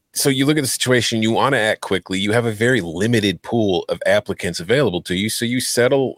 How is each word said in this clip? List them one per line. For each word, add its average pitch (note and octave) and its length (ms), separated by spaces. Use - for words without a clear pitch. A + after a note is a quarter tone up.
so - 140
you C3+ 160
look D3+ 120
at D3+ 40
the C3 60
situation, A#2+ 560
you A2+ 80
wanna A#2+ 260
act G#2+ 240
quickly. F#2+ 380
You G2+ 140
have A#2 120
a A#2 60
very A2+ 300
limited F#2 600
pool G2+ 480
of F2 160
applicants F#2+ 540
available F#2+ 440
to F2+ 120
you. G#2 140
So - 160
you B2 140
settle, B2 580